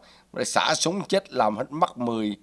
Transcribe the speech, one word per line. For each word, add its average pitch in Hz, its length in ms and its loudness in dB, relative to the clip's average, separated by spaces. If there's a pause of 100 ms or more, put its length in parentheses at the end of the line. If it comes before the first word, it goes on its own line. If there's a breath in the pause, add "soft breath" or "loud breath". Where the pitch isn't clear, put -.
(320 soft breath)
Để 123 120 -2
xả 120 300 2
súng 175 300 0
chết - 280 0
làm 107 240 2
hết 131 140 -4
mất 160 280 0
mười, 113 440 -2